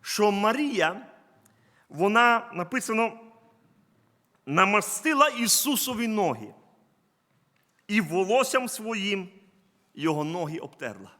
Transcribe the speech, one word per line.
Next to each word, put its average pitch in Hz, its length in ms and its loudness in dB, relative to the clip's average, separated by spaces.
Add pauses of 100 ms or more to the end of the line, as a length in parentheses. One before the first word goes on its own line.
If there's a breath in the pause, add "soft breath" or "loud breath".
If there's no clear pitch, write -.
що 208 300 2
Марія, 214 760 0 (800 soft breath)
вона, 220 640 2
написано, 220 640 -4 (1300)
намастила 208 840 2
Ісусові 233 760 -2
ноги 156 460 -2 (1300)
і 214 140 2
волоссям 226 680 2
своїм 202 600 -6 (640)
Його 151 300 -2
ноги 160 340 -6
обтерла. 104 640 -12